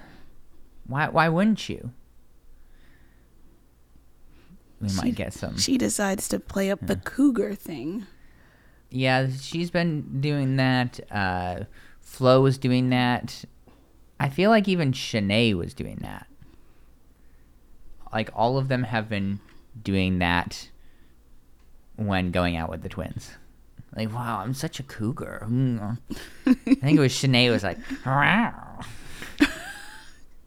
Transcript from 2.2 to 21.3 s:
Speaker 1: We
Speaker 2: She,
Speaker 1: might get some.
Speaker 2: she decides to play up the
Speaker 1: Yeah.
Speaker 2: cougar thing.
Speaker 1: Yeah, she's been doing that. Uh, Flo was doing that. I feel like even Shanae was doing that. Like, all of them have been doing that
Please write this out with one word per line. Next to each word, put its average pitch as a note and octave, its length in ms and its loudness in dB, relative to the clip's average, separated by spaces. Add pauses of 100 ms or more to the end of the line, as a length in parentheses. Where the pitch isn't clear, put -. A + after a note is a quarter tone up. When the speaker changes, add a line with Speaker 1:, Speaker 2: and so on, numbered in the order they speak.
Speaker 1:
We G#2 80 -2
Speaker 2:
She, F#2+ 60 0
Speaker 1:
might F#2+ 200 0
get - 180 -4
some. - 240 -6
Speaker 2:
she B3+ 200 2
decides G3+ 520 0
to G3+ 100 -2
play G3 320 -2
up G3+ 100 -2
the - 140 0
Speaker 1:
Yeah. - 80 -6
Speaker 2:
cougar A3 520 2
thing. F3 520 -8 (840)
Speaker 1:
Yeah, C3 400 2
she's E3 400 -4
been D3+ 520 -2
doing C#3 340 0
that. B2+ 440 2 (120)
Uh, F#2 540 -2 (340)
Flo C3 420 4
was C3+ 160 4
doing B2+ 320 2
that. B2 540 0 (760)
I C#3 100 0
feel F3 200 4
like G#3+ 180 6
even E3+ 260 2
Shanae G#2+ 600 2
was E2+ 200 -2
doing - 280 -10
that. G1+ 260 -12 (1800)
Like, A2 220 -2
all A#2+ 240 2
of C3+ 100 0
them B2+ 160 0
have A2 260 -2
been G2+ 300 -2 (440)
doing F#2 360 2
that F2 500 0 (1300)